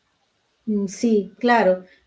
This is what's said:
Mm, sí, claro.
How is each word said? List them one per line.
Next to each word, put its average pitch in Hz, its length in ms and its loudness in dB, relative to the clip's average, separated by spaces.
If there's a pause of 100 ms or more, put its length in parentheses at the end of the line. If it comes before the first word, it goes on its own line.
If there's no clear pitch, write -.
(680)
Mm, 208 200 -2
sí, 214 540 -2
claro. 208 420 2 (240)